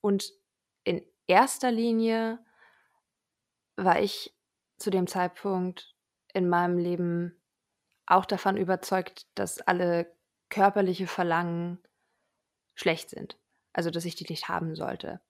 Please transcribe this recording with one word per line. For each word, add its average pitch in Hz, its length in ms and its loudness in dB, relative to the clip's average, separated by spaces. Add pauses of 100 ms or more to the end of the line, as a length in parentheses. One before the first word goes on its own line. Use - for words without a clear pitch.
Und 202 320 0 (500)
in 175 220 -2 (220)
erster 247 440 4
Linie 226 720 0 (1300)
war 185 240 4
ich - 360 -2 (420)
zu - 120 -4
dem 185 180 2
Zeitpunkt 180 880 -4 (380)
in 185 160 2
meinem 175 280 2
Leben 175 640 -2 (680)
auch 185 200 6
davon 196 320 0
überzeugt, 185 760 -2
dass - 260 -6
alle 175 540 0 (340)
körperliche 190 580 2
Verlangen 170 720 -2 (1000)
schlecht 165 320 -2
sind. - 280 -14 (360)
Also, 170 180 -2
dass 170 140 -6
ich 170 100 -6
die 160 140 -12
nicht - 180 -8
haben 160 280 -4
sollte. - 440 -8 (100)